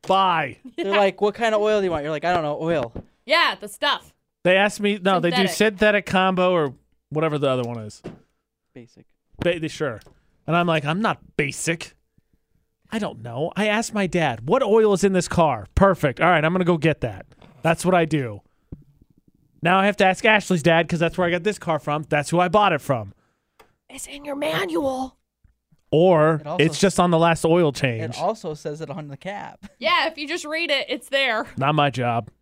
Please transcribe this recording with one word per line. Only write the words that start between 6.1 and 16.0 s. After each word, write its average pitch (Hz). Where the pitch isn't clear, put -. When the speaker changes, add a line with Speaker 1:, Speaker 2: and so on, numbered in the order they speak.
Speaker 1:
or 151
whatever 151
the 139
other 127
one 117
is. 107
Speaker 3:
Basic. 117
Speaker 1:
They, 175
they, 156
sure. 127
And 156
I'm 175
like, 156
"I'm 170
not 202
basic. -
I 220
don't 113
know." 123
I 208
asked 214
my 202
dad, 139
"What 247
oil 214
is 190
in 196
this 180
car?" 139
Perfect. 170